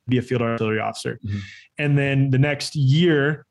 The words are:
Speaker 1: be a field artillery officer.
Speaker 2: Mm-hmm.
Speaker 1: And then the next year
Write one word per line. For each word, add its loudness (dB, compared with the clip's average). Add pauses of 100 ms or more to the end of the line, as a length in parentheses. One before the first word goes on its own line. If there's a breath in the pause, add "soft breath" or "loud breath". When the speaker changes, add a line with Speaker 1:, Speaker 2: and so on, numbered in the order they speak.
Speaker 1:
be 0
a -2
field -2
artillery -2
officer. -6
Speaker 2:
Mm-hmm. -6 (400 loud breath)
Speaker 1:
And 2
then 2
the 2
next 0
year 2